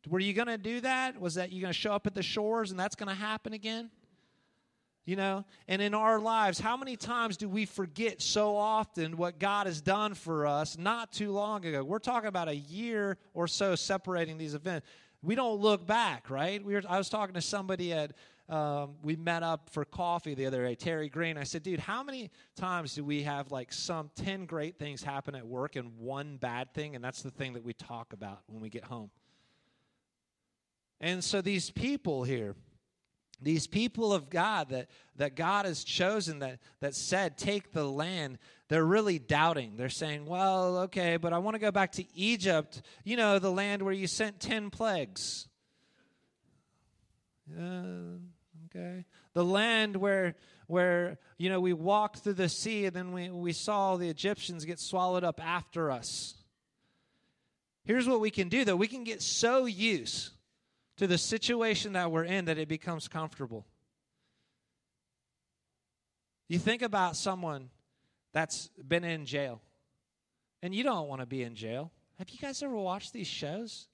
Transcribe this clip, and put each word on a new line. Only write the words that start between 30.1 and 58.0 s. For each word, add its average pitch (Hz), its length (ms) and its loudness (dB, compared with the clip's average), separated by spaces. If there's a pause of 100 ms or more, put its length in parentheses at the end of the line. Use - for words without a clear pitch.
And 175 240 -2
so 196 180 2
these 185 280 0
people 196 540 0
here, 117 320 -2 (840)
these 151 260 0
people 220 460 2
of 143 160 0
God 175 400 0
that, 127 200 -6 (280)
that 139 180 0
God 196 300 2
has 165 180 -2
chosen 180 560 2
that, 131 220 -6 (180)
that 139 160 -4
said, 180 420 0
"Take 202 360 -2
the 156 100 0
land," 147 540 -2 (320)
they're 160 160 6
really 196 340 6
doubting. 143 560 4
They're 123 140 -2
saying, 147 360 -4
"Well, 185 580 4
okay, 175 340 2
but 165 160 2
I 170 60 2
wanna 214 200 0
go 214 100 2
back 190 240 4
to - 240 -8
Egypt, 185 640 2 (220)
you 233 140 0
know, 208 200 6
the 185 140 4
land 202 300 0
where 196 120 2
you 190 140 0
sent 190 320 -2
ten 208 300 -2
plagues." 165 800 -2 (2000)
Uh, 180 680 -8 (480)
okay. 180 360 -10 (300)
The 175 100 4
land 208 540 2
where, 190 400 2 (300)
where, 175 520 4 (180)
you 180 120 0
know, 190 100 2
we 180 140 4
walked 202 460 2
through 202 160 0
the 180 120 4
sea 208 380 0
and 180 100 -2
then 180 160 -6
we, 180 180 -6
we 175 220 -2
saw 196 460 2
the 175 100 0
Egyptians 175 560 -2
get 165 160 -6
swallowed 180 460 2
up 165 180 0
after 165 480 -2
us. - 440 -6 (1500)
Here's 240 240 4